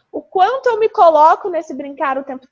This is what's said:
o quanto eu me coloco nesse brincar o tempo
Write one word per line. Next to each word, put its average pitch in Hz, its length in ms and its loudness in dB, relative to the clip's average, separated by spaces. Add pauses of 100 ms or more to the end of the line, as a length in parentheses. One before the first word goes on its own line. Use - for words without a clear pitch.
(100)
o 294 120 -10
quanto 440 460 -2
eu 453 100 0
me 440 100 0
coloco 330 600 4
nesse 320 240 -8
brincar 277 440 -6
o 269 60 -8
tempo 262 280 -14